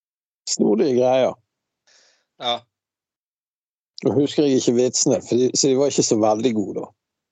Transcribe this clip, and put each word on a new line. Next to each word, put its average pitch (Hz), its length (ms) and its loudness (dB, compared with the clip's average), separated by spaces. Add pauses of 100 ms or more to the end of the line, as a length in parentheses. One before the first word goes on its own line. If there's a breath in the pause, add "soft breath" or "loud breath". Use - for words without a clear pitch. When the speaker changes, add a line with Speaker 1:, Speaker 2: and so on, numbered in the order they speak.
(460)
Speaker 1:
Snodige 127 520 2
greier. 127 340 2 (1080 soft breath)
Speaker 2:
Ja. 120 160 -4 (1500)
Speaker 1:
Nå - 100 0
husker 143 300 0
jeg 135 140 2
ikke 123 180 0
vitsene, 127 460 0
for - 160 -4
de, 127 160 0
så - 160 0
de 131 80 2
var 139 160 0
ikke 175 120 0
så 117 140 0
veldig 110 340 0
gode 95 280 -6
da. - 80 -14 (420)